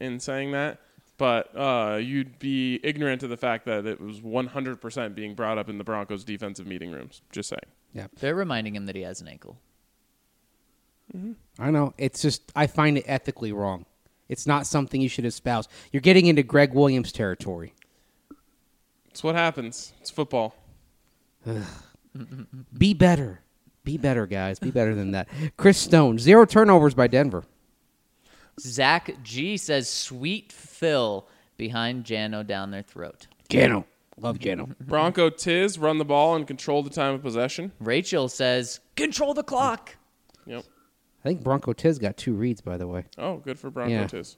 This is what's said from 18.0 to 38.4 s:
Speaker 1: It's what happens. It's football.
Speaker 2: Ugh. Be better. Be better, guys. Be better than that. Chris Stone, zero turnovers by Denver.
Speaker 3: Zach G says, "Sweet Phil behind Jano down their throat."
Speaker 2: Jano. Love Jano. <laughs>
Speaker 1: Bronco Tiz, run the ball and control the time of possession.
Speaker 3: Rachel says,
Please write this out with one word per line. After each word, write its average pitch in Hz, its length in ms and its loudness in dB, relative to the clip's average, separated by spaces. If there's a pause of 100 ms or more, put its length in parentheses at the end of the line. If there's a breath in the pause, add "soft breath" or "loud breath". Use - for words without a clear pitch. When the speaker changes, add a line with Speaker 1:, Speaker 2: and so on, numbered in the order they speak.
Speaker 1:
It's - 140 -18
what 160 120 -2
happens. 151 640 -2
It's - 100 -14
football. 123 460 -2 (920)
Speaker 2:
Ugh. 110 200 -6 (1120 loud breath)
Be 196 160 6
better. 147 480 4 (420)
Be 143 140 -4
better, 123 280 0
guys. 98 340 -4
Be 131 120 -4
better 110 240 0
than 98 160 -2
that. 95 160 -4 (300 loud breath)
Chris 196 200 6
Stone, 135 420 6
zero 202 260 12
turnovers 185 480 6
by 123 140 4
Denver. 120 360 2 (1160 soft breath)
Speaker 3:
Zach 135 520 2 (120)
G 139 340 -6
says, 139 320 -2
"Sweet 151 640 -6
Phil 120 760 -2 (300 soft breath)
behind 117 480 -4
Jano 107 400 -6
down 98 260 -6
their 101 120 -10
throat." - 440 -16 (220)
Speaker 2:
Jano. 120 360 4 (320)
Love 117 200 -6
Jano. 120 420 -8
<laughs> - 0 -
Speaker 1:
Bronco 160 500 2
Tiz, 175 500 0
run 156 180 2
the 156 80 0
ball 147 300 4
and 156 100 -2
control 143 380 -2
the 143 80 -8
time 139 240 -2
of 135 80 -10
possession. 135 560 -4
Speaker 3:
Rachel 135 500 0
says, 127 520 -2 (140)